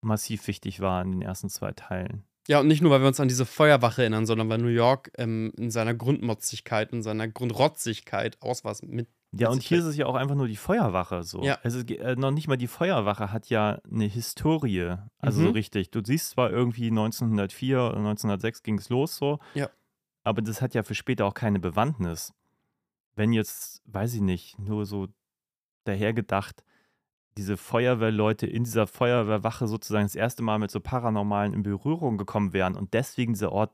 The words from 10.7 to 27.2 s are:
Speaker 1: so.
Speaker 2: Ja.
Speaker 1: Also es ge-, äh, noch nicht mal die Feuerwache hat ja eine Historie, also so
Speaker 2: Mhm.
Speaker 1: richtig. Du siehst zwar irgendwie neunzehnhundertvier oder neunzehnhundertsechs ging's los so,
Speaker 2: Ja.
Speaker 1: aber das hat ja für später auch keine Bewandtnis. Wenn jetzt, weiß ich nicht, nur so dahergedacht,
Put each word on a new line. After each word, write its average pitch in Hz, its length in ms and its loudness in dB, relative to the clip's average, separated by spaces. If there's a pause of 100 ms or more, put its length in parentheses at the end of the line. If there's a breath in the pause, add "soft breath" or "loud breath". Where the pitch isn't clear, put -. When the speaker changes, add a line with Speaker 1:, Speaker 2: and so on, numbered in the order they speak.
Speaker 1:
so. 90 220 -8
Speaker 2:
Ja. 139 180 0
Speaker 1:
Also 123 160 -2
es 120 80 -6
ge-, 113 120 -6
äh, 127 180 -2
noch 135 160 0
nicht 156 160 -2
mal 139 80 2
die 120 100 -2
Feuerwache 107 680 0
hat 113 160 -6
ja 107 300 2 (120)
eine 110 160 0
Historie, 104 920 0 (220)
also 113 220 2
so 165 100 6
Speaker 2:
Mhm. 240 40 0
Speaker 1:
richtig. 101 380 -2
Du 117 120 -2
siehst 139 260 -2
zwar 123 200 2
irgendwie 120 400 0
neunzehnhundertvier 113 880 0 (120)
oder - 100 -4
neunzehnhundertsechs 104 640 -2
ging's 107 240 -4
los 135 280 0
so, 147 220 0 (160 loud breath)
Speaker 2:
Ja. 143 160 -4 (540)
Speaker 1:
aber 113 180 0
das 107 180 -4
hat 127 140 -4
ja 113 80 0
für - 140 -6
später 113 300 0
auch 98 80 -2
keine 104 260 0
Bewandtnis. 92 720 -2 (800)
Wenn 110 180 2
jetzt, - 540 -2
weiß 110 280 -4
ich 110 60 -2
nicht, 92 380 -2
nur 107 260 -4
so 98 220 -6 (760)
dahergedacht, 101 800 -2 (760)